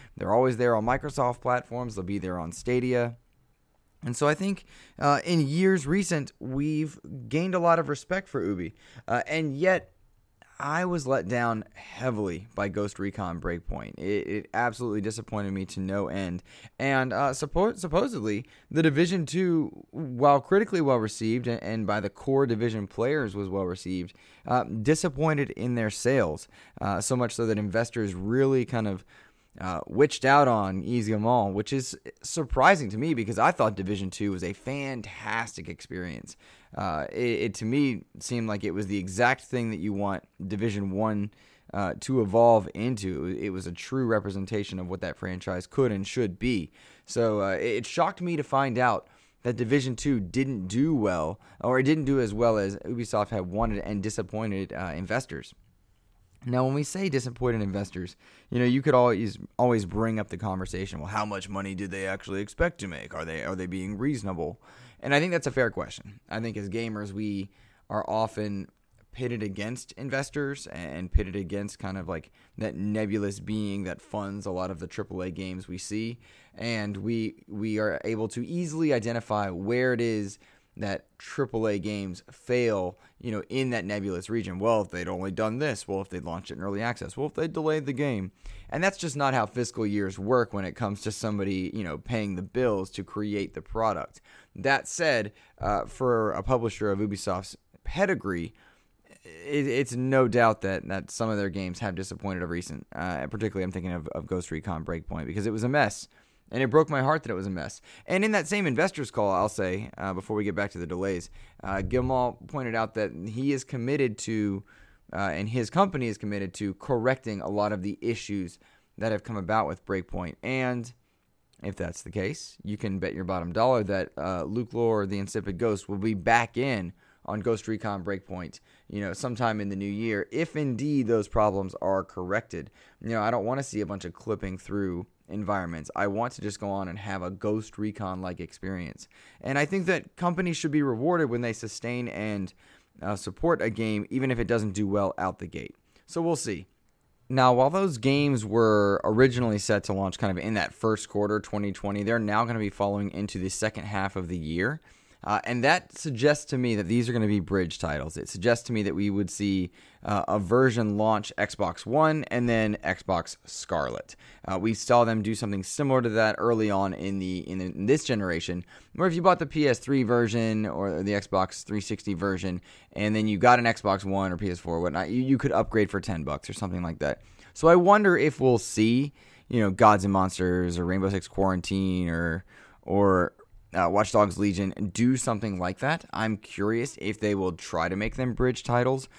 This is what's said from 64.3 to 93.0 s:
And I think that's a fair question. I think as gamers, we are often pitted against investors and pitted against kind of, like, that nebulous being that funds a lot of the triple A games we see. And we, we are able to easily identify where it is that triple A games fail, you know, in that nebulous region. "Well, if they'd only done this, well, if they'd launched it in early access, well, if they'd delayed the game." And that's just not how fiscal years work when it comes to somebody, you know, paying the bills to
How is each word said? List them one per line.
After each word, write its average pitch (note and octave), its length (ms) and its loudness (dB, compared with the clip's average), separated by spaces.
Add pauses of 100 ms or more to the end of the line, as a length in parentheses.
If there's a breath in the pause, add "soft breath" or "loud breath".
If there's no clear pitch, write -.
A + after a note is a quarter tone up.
And C#3 120 -4
I C#3+ 60 6
think F3 140 0
that's E3+ 160 0
a B2+ 40 -2
fair B2 160 2
question. G2 520 -10 (100)
I A2 80 -4
think A2+ 180 -6
as G2+ 140 -6
gamers, G#2+ 400 -6
we G2+ 400 -4 (400 soft breath)
are G#2 180 -2
often G#2+ 600 -2 (420)
pitted A#2+ 320 -4
against G#2 500 -6
investors C#3 760 -6
and E2+ 420 -8
pitted F#2+ 240 2
against G2+ 460 -6
kind F#2+ 180 -6
of, E2+ 100 -10
like, E2+ 220 -6 (260 soft breath)
that F#2 200 -6
nebulous G2+ 640 -2
being G#2 420 -4
that F2+ 180 -8
funds G2+ 460 -8
a G2 60 -4
lot F#2 180 -2
of F2 80 -8
the F2 80 -8
triple F#2 360 -8
A F#2 100 -6
games F#2 340 -8
we F2+ 100 -8
see. A2+ 440 -6 (340 soft breath)
And G#2 440 -4
we, A2 500 -2
we G#2+ 320 -2
are G#2 240 0
able A2 240 -2
to A#2+ 180 -6
easily D#3+ 460 0
identify A2 580 0
where A#2 420 2
it A#2 80 0
is G#2+ 380 -2 (380 soft breath)
that G2 300 -4 (120)
triple A#2+ 480 -2
A G#2 140 2
games G2 500 -4
fail, G#2+ 720 0 (180 soft breath)
you A#2 140 -6
know, G#2 160 -2
in C3 220 0
that A2+ 140 -2
nebulous G2 460 -4
region. F#2+ 300 -4
"Well, A2 220 4
if F#2 80 -8
they'd F2 180 -6
only F#2 240 -4
done A2 260 -2
this, C#3 300 -4
well, G2 120 -2
if G2 80 -8
they'd F2+ 140 -8
launched E2 300 -8
it A#1 60 -12
in E2+ 40 -10
early G2 180 -4
access, A#2 360 -6
well, C#3 100 -4
if D3 80 -8
they'd D#3+ 180 -2
delayed D#3 320 0
the C#3 80 -2
game." B2 380 -2 (400 loud breath)
And E3 140 -2
that's F#3+ 120 2
just D3 200 -6
not C#3 180 2
how A2+ 120 2
fiscal A#2 380 -2
years G2+ 360 -2
work A#2 320 2
when G2+ 120 -4
it F2+ 120 -6
comes G#2 240 -4
to A2 100 -6
somebody, G2 640 -2
you G#2+ 80 -4
know, D2+ 160 -6
paying G#2+ 380 -2
the F2+ 60 -4
bills G#2 480 0
to - 120 -8